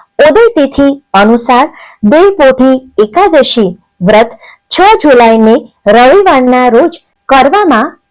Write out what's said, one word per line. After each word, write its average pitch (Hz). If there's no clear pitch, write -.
ઉદય 311
તિથિ 277
અનુસાર 233
દેવપોઢી 269
એકાદશી 240
વ્રત 214
છ -
જુલાઈને 226
રવિવારના 254
રોજ 262
કરવામાં 277